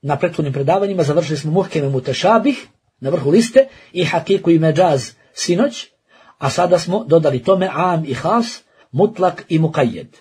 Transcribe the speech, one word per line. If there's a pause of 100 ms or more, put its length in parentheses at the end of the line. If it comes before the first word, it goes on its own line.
na
prethodnim
predavanjima
završili
smo
muhkem
i
mutešabih (340)
na
vrhu
liste (260)
i
hakiku
i
međaz (240)
sinoć, (520)
a
sada
smo
dodali
tome
am
i
has, (320)
mutlak
i
muqayyed. (140)